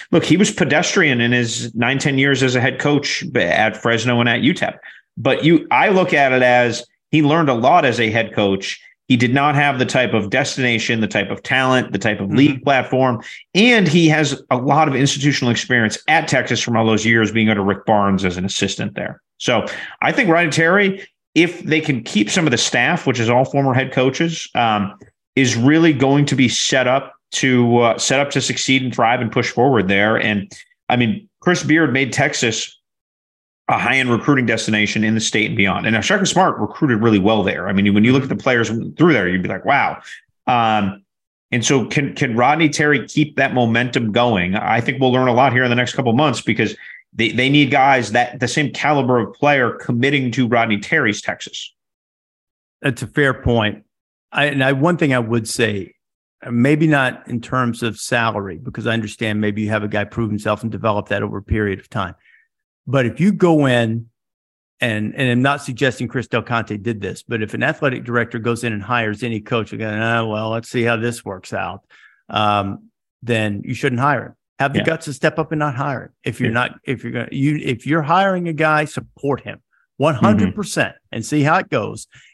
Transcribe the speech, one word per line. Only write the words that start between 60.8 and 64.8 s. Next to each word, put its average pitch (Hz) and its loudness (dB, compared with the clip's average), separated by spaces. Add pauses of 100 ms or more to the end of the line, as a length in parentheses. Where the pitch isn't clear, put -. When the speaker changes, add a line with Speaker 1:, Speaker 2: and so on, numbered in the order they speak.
Speaker 2:
that 104 -4
over 104 -6
a 95 -12
period 104 -2
of - -20
time. 92 -6 (720)
But 131 0
if 113 -4
you 185 2
go 165 2
in 117 0 (720)
and, 107 -4